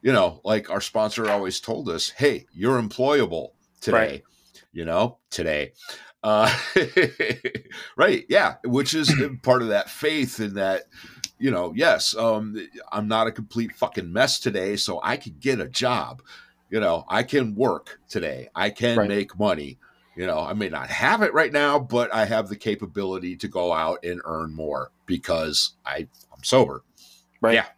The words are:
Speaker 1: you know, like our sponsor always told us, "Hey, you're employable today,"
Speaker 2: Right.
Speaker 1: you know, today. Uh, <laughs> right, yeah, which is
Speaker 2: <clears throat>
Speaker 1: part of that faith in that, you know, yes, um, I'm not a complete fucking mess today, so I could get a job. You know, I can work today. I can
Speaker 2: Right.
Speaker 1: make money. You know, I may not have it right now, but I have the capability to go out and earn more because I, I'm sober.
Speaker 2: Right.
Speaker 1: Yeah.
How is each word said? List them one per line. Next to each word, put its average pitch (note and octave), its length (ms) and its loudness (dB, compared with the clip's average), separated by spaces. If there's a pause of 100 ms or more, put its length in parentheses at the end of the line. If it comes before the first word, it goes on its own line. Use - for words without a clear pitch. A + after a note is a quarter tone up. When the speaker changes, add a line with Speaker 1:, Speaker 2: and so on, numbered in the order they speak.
Speaker 1:
you B2+ 100 2
know, F2+ 320 4
like G#2+ 280 0
our G2+ 100 -2
sponsor A2 480 -2
always G2 320 0
told C3+ 280 -6
us, E2 200 -4
"Hey, C3+ 440 0
you're A#2 280 2
employable A2+ 720 0 (300)
today," A2+ 160 2
Speaker 2:
Right. D2 260 0 (500)
Speaker 1:
you E2+ 100 -8
know, F#2 360 0 (100)
today. D2+ 440 -2 (500)
Uh, G#3+ 300 4 (220)
<laughs> - 1200 0
right, F3+ 320 4
yeah, D3+ 260 4 (100)
which C3+ 280 0
is D#3 200 2 (140)
Speaker 2:
<clears throat> C3 160 -10
Speaker 1:
part B2+ 180 4
of A2+ 80 -2
that G2+ 200 2
faith D3+ 500 -2
in G#2 160 -4
that, F#2+ 280 -2 (540)
you C3+ 140 0
know, F2 240 -2
yes, G#2+ 400 2
um, A2 400 0 (360)
I'm G#2+ 160 -2
not A2 200 2
a A2+ 40 -4
complete A2+ 440 -6
fucking F2 360 -4
mess B2+ 280 2
today, G2+ 360 -2
so - 280 -4
I A#2 140 -2
could - 220 -16
get C3 200 -2
a D#2+ 80 -6
job. A2+ 540 -2 (480)
You A2 100 0
know, E2+ 300 2
I G#2+ 140 2
can B2+ 320 0
work G#2 520 -2
today. C#2 480 -6
I G2 140 0
can A#2 280 0
Speaker 2:
Right. G#2 120 2
Speaker 1:
make G2+ 280 -2
money. D#2 400 -2 (380)
You F2 100 -6
know, E2 140 -2
I D#2 140 -4
may G#2 160 -2
not C#2+ 200 -8
have G#3+ 320 0
it G3 120 0
right D3+ 180 2
now, D3 280 2
but A#2+ 340 0
I A2 120 2
have A2 220 -2
the G2+ 80 -10
capability F#2 840 -6
to - 100 -10
go F2 260 0
out D#2+ 320 -2
and F2 180 -6
earn D#2+ 300 -6
more D2 380 -6 (140)
because E2 680 -2 (120)
I, C#2+ 220 -8 (240)
I'm - 120 -20
sober. E2+ 400 2 (580)
Speaker 2:
Right. A2+ 140 4
Speaker 1:
Yeah. A2 100 4 (120)